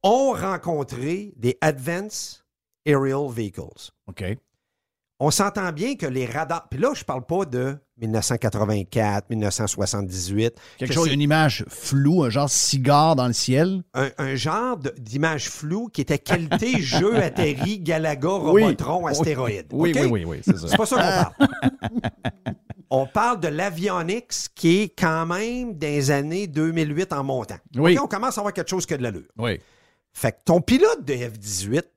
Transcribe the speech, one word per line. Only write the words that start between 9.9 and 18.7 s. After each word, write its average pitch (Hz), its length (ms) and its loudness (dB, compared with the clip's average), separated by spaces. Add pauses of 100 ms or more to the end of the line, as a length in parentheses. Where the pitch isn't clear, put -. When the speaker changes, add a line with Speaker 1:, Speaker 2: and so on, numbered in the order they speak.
Speaker 2:
Quelque 127 120 -6
Speaker 1:
que 143 60 0
Speaker 2:
chose, 165 120 4
Speaker 1:
c'est 139 80 2
Speaker 2:
une 143 60 2
image 147 480 4
floue, 143 560 2
un 120 60 2
genre 143 200 0
cigare 143 640 4
dans 123 140 2
le 120 40 0
ciel. 170 520 2 (100)
Speaker 1:
Un, 139 240 0
un 139 160 -2
genre 190 420 -2
de, 135 220 -6
d'image 139 500 -2
floue 185 380 -6
qui - 140 -6
était 143 180 0
qualité 180 540 0
<laughs> 226 100 2
jeu 165 340 2
atterri, 160 640 0
Galaga, 156 500 -2 (100)
Speaker 2:
Oui. 180 260 6
Speaker 1:
Robotron, 170 400 0